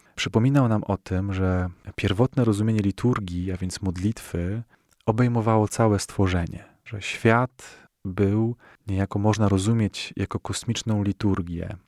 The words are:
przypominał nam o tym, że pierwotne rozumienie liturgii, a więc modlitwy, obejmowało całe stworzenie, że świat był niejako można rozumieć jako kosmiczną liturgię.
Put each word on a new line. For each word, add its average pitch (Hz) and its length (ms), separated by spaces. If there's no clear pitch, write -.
przypominał 131 520
nam 110 160
o 95 140
tym, 95 360
że 92 360
pierwotne 120 500
rozumienie 107 340
liturgii, 95 720
a 90 60
więc 92 240
modlitwy, 95 840
obejmowało 110 640
całe 107 320
stworzenie, 92 640
że 101 160
świat - 840
był 104 500
niejako 98 320
można 104 300
rozumieć 101 680
jako 101 220
kosmiczną 107 640
liturgię. 95 720